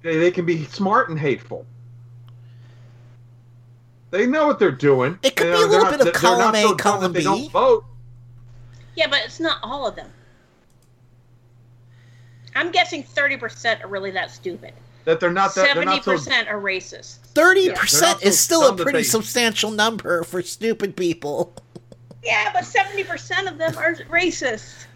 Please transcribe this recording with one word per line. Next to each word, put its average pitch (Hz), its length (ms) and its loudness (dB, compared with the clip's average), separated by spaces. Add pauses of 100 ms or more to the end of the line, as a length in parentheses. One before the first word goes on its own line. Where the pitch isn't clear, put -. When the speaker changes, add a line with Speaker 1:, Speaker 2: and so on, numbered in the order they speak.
Speaker 1:
They, 160 140 -2
they 175 140 4
can 180 140 -4
be 165 200 -2
smart 202 440 0
and 156 100 -6
hateful. - 460 -4 (2500)
They 202 140 0
know 294 220 2
what 277 120 2
they're 175 120 4
doing. 135 520 2
Speaker 2:
It 269 120 0
could - 120 2
Speaker 1:
They 247 40 2
Speaker 2:
be 359 60 4
a - 40 6
Speaker 1:
know 427 60 4
Speaker 2:
little - 160 6
Speaker 1:
they're - 80 2
Speaker 2:
bit 294 80 -4
Speaker 1:
not, 247 80 6
Speaker 2:
of - 140 0
Speaker 1:
they're 240 100 4
not 240 80 2
Speaker 2:
column 220 160 2
A, 208 60 4
Speaker 1:
so 208 80 4
dumb 180 80 0
Speaker 2:
column 202 240 0
Speaker 1:
that 180 120 -2
they 180 60 0
Speaker 2:
B. 156 60 -2
Speaker 1:
don't 220 260 -2
vote. 233 340 4 (1080)
Speaker 3:
Yeah, 311 120 0
but 269 180 0
it's - 140 -16
not 320 240 -2
all 262 240 -8
of - 80 -6
them. - 140 -16 (2500)
I'm 320 160 -2
guessing 330 320 -2
thirty 285 340 -4
percent 220 460 -4
are 190 40 -16
really 196 240 -6
that 185 200 -6
stupid. - 420 -12 (320)
Speaker 1:
That 165 140 2
they're 175 120 0
not 190 240 0
that, 190 200 4
they're 175 100 0
not 190 180 0
so 180 140 0
Speaker 3:
Seventy 147 80 -6
percent 233 220 -2
are 208 120 -6
racist. 190 580 -8 (180)
Speaker 2:
Thirty 370 360 6
percent - 300 0
Speaker 1:
Yeah, 330 60 6
they're 349 60 2
not - 80 -4
so 196 80 2
Speaker 2:
is 185 100 2
still 330 240 2
a 269 60 8
Speaker 1:
dumb 196 80 0
that - 60 -4
Speaker 2:
pretty 277 160 0
Speaker 1:
they 214 40 0
Speaker 2:
substantial 220 680 -2
number 208 520 -2
for 180 180 -6
stupid 208 540 -4
people. 165 640 -4
<laughs> - 40 -20 (600)
Speaker 3:
Yeah, 415 280 -2
but 359 140 -2
seventy 392 400 -2
percent 359 420 -6
of 302 100 -10
them 320 200 -4
are 330 160 -2 (180)
racist. 330 720 -4 (100)